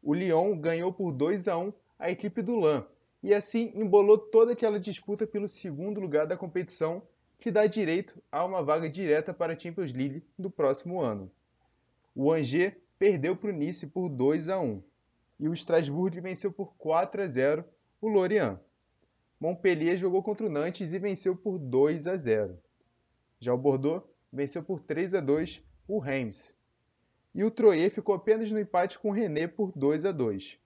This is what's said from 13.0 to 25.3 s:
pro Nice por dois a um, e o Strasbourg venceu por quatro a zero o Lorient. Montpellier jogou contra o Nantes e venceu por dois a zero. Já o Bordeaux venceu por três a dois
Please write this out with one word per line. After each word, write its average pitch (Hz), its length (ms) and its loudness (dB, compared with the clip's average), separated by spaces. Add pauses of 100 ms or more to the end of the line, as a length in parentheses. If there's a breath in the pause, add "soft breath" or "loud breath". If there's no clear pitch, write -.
pro 214 160 -6
Nice 165 340 -6
por 180 220 -6
dois 147 400 0
a 190 100 -2
um, 113 240 -4 (560)
e 147 80 -4
o 160 60 0
Strasbourg 165 640 0
venceu 185 320 -6
por 190 280 -10
quatro 170 420 0
a 190 80 -2
zero 143 340 0 (380)
o 220 80 -2
Lorient. 185 500 2 (800)
Montpellier 175 600 0
jogou 185 240 0
contra 214 240 -4
o 190 40 -2
Nantes 165 440 -4
e 190 40 -4
venceu 185 380 -2
por 185 220 -6
dois 143 480 2
a 180 100 -2
zero. 107 420 0 (800)
Já 123 140 -2
o 123 60 2
Bordeaux 143 440 2 (300)
venceu 139 300 -6
por 175 180 -8
três 175 340 -4
a 190 60 2
dois 147 420 -2 (240)